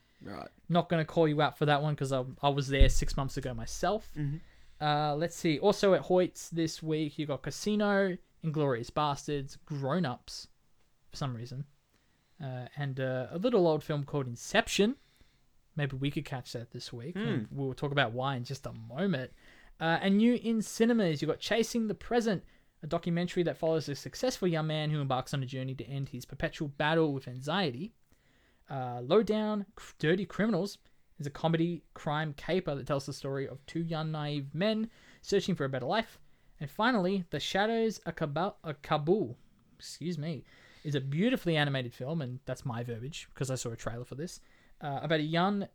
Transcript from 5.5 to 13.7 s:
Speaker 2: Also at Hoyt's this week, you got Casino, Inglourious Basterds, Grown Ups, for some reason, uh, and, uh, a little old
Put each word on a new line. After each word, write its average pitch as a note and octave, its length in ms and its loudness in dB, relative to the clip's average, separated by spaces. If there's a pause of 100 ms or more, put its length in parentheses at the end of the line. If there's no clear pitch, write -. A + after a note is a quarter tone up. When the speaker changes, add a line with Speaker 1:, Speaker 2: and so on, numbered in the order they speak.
Speaker 2:
Also G3+ 340 6
at E3 80 4
Hoyt's - 480 2
this E3 340 -2
week, D#3 360 -2
you D3+ 60 0
got C#3+ 160 -4
Casino, G3 760 2 (280)
Inglourious C#3+ 460 2
Basterds, C#3+ 720 -2
Grown D3 400 0
Ups, - 420 -8 (640)
for - 80 -14
some C3 180 -4
reason, B2+ 300 -10 (760)
uh, B2+ 260 -8 (100)
and, C3+ 240 -4
uh, C3 300 -2
a D#3+ 60 -6
little G3 300 6
old D#3 160 4